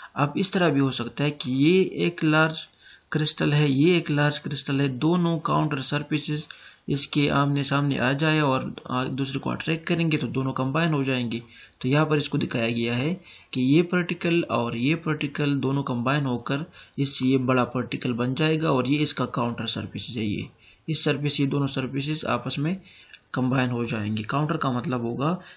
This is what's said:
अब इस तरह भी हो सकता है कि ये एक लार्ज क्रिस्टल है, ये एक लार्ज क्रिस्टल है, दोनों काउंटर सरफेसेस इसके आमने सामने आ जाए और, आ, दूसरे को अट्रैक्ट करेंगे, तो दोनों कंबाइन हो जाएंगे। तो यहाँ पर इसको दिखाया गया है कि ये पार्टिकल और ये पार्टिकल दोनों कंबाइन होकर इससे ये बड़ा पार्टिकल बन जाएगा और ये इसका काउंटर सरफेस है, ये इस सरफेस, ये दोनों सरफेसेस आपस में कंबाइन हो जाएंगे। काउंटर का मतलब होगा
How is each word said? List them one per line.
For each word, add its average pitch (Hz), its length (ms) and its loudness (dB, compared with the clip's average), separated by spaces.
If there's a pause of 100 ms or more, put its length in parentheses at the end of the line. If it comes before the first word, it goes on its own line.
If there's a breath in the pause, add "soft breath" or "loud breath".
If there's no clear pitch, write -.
(160 loud breath)
अब 143 200 0
इस 196 160 0
तरह 180 160 4
भी 139 120 4
हो 135 100 2
सकता 123 340 -4
है 147 60 2
कि 147 200 -6
ये 156 340 4
एक 170 400 -2
लार्ज 156 440 2 (440 loud breath)
क्रिस्टल 151 400 2
है, 147 180 4
ये 151 260 6
एक 165 140 0
लार्ज 147 280 2
क्रिस्टल 139 420 -2
है, 143 80 2
दोनों 165 500 2
काउंटर 151 420 0
सरफेसेस 147 680 -4 (400 loud breath)
इसके 143 400 2
आमने 143 360 2
सामने 139 340 2
आ 123 140 2
जाए 156 280 2
और, 135 340 0 (160)
आ, 127 140 -2
दूसरे 135 340 -4
को 131 120 -4
अट्रैक्ट 160 360 -4
करेंगे, 170 300 2
तो 139 100 -2
दोनों 131 260 -2
कंबाइन 147 420 0
हो 139 100 0
जाएंगे। 120 380 -2 (380 loud breath)
तो 127 80 -2
यहाँ 147 180 4
पर 151 120 2
इसको 143 200 -2
दिखाया 117 320 0
गया 117 240 0
है 147 260 -2 (320 loud breath)
कि 131 80 -2
ये 139 220 6
पार्टिकल 175 680 0
और 117 260 0
ये 131 180 2
पार्टिकल 151 600 -2
दोनों 135 280 0
कंबाइन 135 420 0
होकर 135 400 -2 (340 loud breath)
इससे 135 280 -2
ये 131 120 4
बड़ा 127 260 2
पार्टिकल 127 480 -4
बन 123 220 -2
जाएगा 156 380 0
और 127 160 0
ये 147 100 2
इसका 147 280 -2
काउंटर 117 400 -4
सरफेस 104 440 -6
है, 113 140 -4
ये 104 240 -4 (400 soft breath)
इस 156 160 -2
सरफेस, 143 360 0
ये 143 60 4
दोनों 139 200 0
सरफेसेस 135 580 -4
आपस 123 340 -2
में 170 220 -2 (540 loud breath)
कंबाइन 127 360 2
हो 120 140 -2
जाएंगे। 107 380 -4
काउंटर 151 340 -2
का 147 160 -2
मतलब 120 300 -2
होगा 127 380 -2 (160 loud breath)